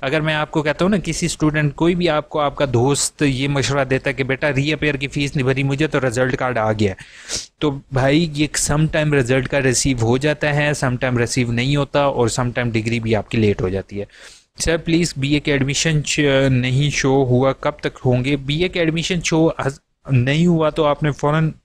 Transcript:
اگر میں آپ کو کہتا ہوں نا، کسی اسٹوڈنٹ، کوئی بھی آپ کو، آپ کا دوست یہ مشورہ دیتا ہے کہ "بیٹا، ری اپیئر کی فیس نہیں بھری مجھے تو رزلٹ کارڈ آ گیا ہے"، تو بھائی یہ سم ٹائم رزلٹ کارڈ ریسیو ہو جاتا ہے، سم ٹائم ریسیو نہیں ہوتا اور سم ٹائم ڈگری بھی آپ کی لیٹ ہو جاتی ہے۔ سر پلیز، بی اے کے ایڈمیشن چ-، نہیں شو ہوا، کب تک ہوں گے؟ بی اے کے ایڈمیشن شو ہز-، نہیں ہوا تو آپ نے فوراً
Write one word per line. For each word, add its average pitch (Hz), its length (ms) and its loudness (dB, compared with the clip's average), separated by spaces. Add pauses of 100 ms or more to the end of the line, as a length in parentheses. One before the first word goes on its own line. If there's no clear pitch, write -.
اگر 139 200 -2
میں 156 140 -2
آپ 151 160 -4
کو 160 120 -2
کہتا 151 220 0
ہوں 185 60 2
نا، 214 140 2
کسی 165 220 -4
اسٹوڈنٹ، 151 480 0
کوئی 170 200 2
بھی 175 140 0
آپ 151 200 0
کو، 156 120 -4
آپ 139 160 -2
کا 147 160 0
دوست 131 500 0
یہ 139 260 0
مشورہ 139 360 0
دیتا 131 240 -2
ہے 139 60 -2
کہ 131 100 -2
"بیٹا، 135 280 -2
ری 139 200 0
اپیئر 151 220 -2
کی 135 140 -6
فیس 143 280 -4
نہیں 131 100 0
بھری 135 160 0
مجھے 139 240 0
تو 135 220 0
رزلٹ 127 280 0
کارڈ 127 220 -2
آ 107 140 2
گیا 107 180 0
ہے"، 95 40 -8 (640)
تو 151 120 0 (220)
بھائی 139 420 2
یہ 147 200 0
سم 151 320 0
ٹائم 151 280 0
رزلٹ 131 340 2
کارڈ 139 160 0
ریسیو 131 380 2
ہو 117 140 2
جاتا 147 400 0
ہے، 147 180 0
سم 127 220 -2
ٹائم 123 220 -2
ریسیو 120 340 0
نہیں 127 240 0
ہوتا 143 240 0
اور 135 280 2
سم 120 220 -2
ٹائم 120 200 -4
ڈگری 113 300 -2
بھی 113 160 0
آپ 101 140 -4
کی 120 80 0
لیٹ 107 240 2
ہو 95 60 -2
جاتی 95 320 -6
ہے۔ 101 40 -6 (540)
سر 165 180 0
پلیز، 165 400 0
بی 139 160 0
اے 147 80 2
کے 147 120 -2
ایڈمیشن 139 520 0
چ-، 135 460 2
نہیں 127 400 2
شو 135 340 2
ہوا، 127 360 2
کب 147 200 -2
تک - 240 -6
ہوں 123 200 2
گے؟ 143 120 0
بی 143 260 -2
اے 185 60 0
کے 180 100 -6
ایڈمیشن 165 460 -2
شو 160 240 2
ہز-، - 640 -6
نہیں 139 360 4
ہوا 160 240 4
تو 156 140 0
آپ 147 180 0
نے 151 100 0
فوراً 151 380 0 (140)